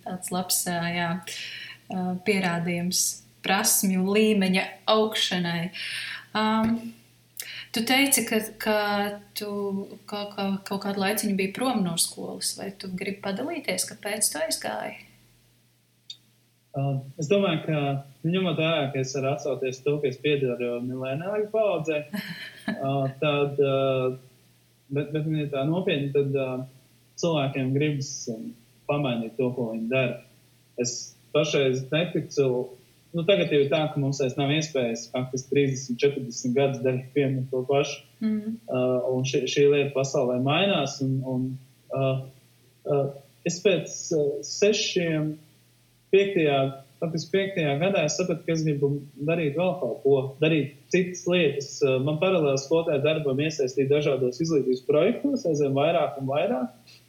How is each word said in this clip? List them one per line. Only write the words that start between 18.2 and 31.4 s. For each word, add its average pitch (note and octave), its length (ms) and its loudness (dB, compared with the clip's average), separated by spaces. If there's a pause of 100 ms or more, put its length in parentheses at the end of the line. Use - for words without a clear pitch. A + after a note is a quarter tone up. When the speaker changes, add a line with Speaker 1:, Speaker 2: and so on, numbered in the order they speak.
Speaker 2:
nu, E3 80 2
ņemot F3+ 260 0
vērā, D#3 320 2
ka C3+ 80 -4
es C3 160 -2
varu C3+ 160 0
atsaukties C3 540 -2
to, D3 140 2
ka C#3+ 120 0
es B2+ 80 -8
piedaru B2 640 0
millenāļu C#3 680 -4
paudzei, D#3+ 500 0 (440)
Speaker 1:
<laughs> - 440 -6
Speaker 2:
ā, C#3 60 0 (200)
tad, C#3+ 460 0
ā, C#3 160 4 (1120)
bet, C#3+ 240 -2
bet, D#3 160 0
ja D3+ 180 0
tā C3+ 160 -2
nopietni, D#3+ 460 0
tad, C#3 240 2
ā, C3+ 140 0 (680)
cilvēkiem C#3 520 2
gribas, C#3+ 380 0 (180)
um, A2+ 220 -8 (400)
pamainīt B2 500 -2
to, B2+ 140 2
ko A#2+ 180 -2
viņi A2+ 160 -4
dara. C3 300 0 (600)
Es B2 180 -2 (320)
pašreiz C#3 580 2